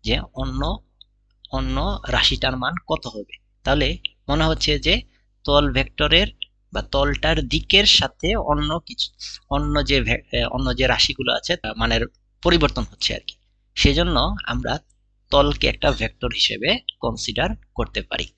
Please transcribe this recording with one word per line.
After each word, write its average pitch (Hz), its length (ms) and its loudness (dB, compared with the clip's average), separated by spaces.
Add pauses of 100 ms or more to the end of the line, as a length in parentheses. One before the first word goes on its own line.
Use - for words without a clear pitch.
যে - 160 0 (120)
অন্য, 131 500 -4 (680)
অন্য 135 560 -2
রাশিটার 131 480 0
মান 131 180 -2 (120)
কত 160 200 -4
হবে। - 280 -12 (300)
তাহলে 143 340 0 (300)
মনে 156 160 2
হচ্ছে 151 340 0
যে 175 240 0 (420)
তল 143 280 4
ভেক্টরের 151 540 2 (460)
বা - 100 -4
তলটার 143 640 0
দিকের 190 360 2
সাথে - 520 0
অন্য 147 420 -2
কিছু, - 340 -8 (380)
অন্য 147 340 0
যে 135 160 2
ভে-, 120 420 -2
আহ, 120 60 -2
অন্য 127 280 -2
যে 131 100 2
রাশিগুলো 127 460 0
আছে 160 240 -2
তার 110 200 -8
মানের 113 300 0 (360)
পরিবর্তন 156 480 2
হচ্ছে - 240 -4
আর - 120 -8
কি। - 80 -12 (400)
সেজন্য 160 680 2
আমরা 139 340 -2 (520)
তলকে 143 380 4
একটা 143 220 2
ভেক্টর 120 440 -4
হিসেবে 123 440 0 (220)
কনসিডার 120 500 -2 (240)
করতে 107 280 -6
পারি। - 240 -8 (120)